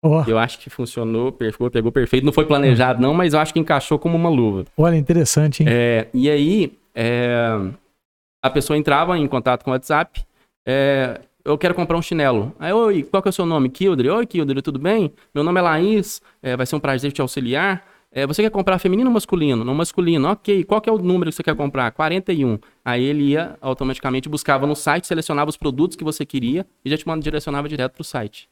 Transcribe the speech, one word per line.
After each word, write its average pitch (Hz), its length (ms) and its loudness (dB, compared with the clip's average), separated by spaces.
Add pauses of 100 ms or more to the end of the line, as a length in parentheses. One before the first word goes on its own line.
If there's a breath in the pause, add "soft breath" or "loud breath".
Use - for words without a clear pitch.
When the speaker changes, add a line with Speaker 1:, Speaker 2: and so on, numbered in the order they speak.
Speaker 1:
Ó. 156 240 4
Speaker 2:
Eu 113 100 2
acho 117 220 -2
que - 100 -20
funcionou, 117 600 -4
per-, 110 240 -4 (160)
pegou 117 200 0
perfeito. 127 320 2
Não 143 100 4
foi 156 120 4
planejado, 131 560 4
não, 131 100 4
mas 170 220 2
eu 151 60 4
acho 156 120 0
que 165 80 0
encaixou 151 380 0
como 170 180 0
uma 165 140 2
luva. 110 360 2 (120)
Speaker 1:
Olha, 165 180 4
interessante, 151 680 2
hein? 151 80 4
Speaker 2:
É, 120 420 2
e 131 160 2
aí, 151 480 2 (160)
é, 117 680 0 (840)
a 131 80 2
pessoa 147 260 0
entrava 151 400 2
em 147 100 0
contato 127 360 -2
com 135 80 -4
o - 20 0
WhatsApp, 151 500 -2 (440)
é, 135 540 0 (220)
"Eu 147 140 0
quero 175 160 0
comprar 170 240 -2
um 170 60 -2
chinelo." 135 560 0
Aí, 165 120 -6
"Oi, 208 320 2
qual 196 180 0
que 196 80 0
é - 20 -2
o - 20 -6
seu 175 140 -2
nome?" 151 220 2
"Kildre." 143 420 0
"Oi, 190 160 -2
Kildre, 139 340 -2
tudo 139 160 -6
bem? 175 340 0 (220 soft breath)
Meu 147 100 0
nome 180 160 2
é 175 40 2
Laís, 180 580 0 (200 soft breath)
é, 127 140 -4
vai 127 120 -2
ser - 80 -4
um 147 40 -2
prazer 135 320 -2
te 143 100 -4
auxiliar. 139 640 -2 (300 soft breath)
É, 135 140 -2
você 156 140 -2
quer 214 80 2
comprar 190 300 0
feminino 208 300 0
ou 240 40 2
masculino?" 151 500 0
"Não, 127 120 -2
masculino." 165 540 0
"Ok, 202 340 0
qual 214 180 0
que 233 80 -2
é - 40 2
o 220 40 0
número 180 320 0
que 151 60 -10
você 156 80 -10
quer 156 120 -2
comprar?" 131 360 -2
"Quarenta 175 420 -2
e 147 100 0
um." 113 140 0 (260 soft breath)
Aí 123 200 -2
ele 143 260 0
ia, 160 320 -2
automaticamente 131 680 -4
buscava 143 380 -2
no 147 100 0
site, 156 320 -2
selecionava 151 420 -2
os 151 80 -8
produtos 147 380 -2
que - 80 -12
você 147 220 -6
queria 135 400 -4 (180)
e 131 60 -8
já 151 80 -2
te 151 100 -8
manda-, 160 160 -4
direcionava 147 460 -6
direto 131 240 -6
pro 160 100 -14
site. - 480 -10